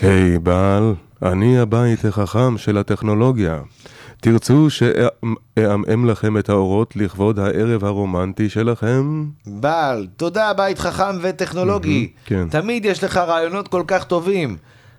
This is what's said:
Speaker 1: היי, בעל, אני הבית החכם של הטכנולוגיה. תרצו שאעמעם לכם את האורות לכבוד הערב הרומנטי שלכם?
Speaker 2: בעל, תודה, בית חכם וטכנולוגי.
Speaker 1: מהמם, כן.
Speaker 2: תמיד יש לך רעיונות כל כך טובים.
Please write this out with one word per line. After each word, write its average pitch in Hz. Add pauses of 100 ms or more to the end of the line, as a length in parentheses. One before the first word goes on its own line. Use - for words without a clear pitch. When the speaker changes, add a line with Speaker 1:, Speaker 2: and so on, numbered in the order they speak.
Speaker 1:
היי, 95
בעל, 98 (300)
אני 101
הבית 113
החכם 107
של 104
הטכנולוגיה. 104 (600)
תרצו 120
שאעמעם 110
לכם 107
את 101
האורות 101
לכבוד 101
הערב 101
הרומנטי 98
שלכם? 127 (220)
Speaker 2:
בעל, 127 (100)
תודה, 196
בית 196
חכם 190
וטכנולוגי. 180
Speaker 1:
מהמם, 98
כן. 151
Speaker 2:
תמיד 220
יש 185
לך 190
רעיונות 170
כל 180
כך 185
טובים. 170 (420)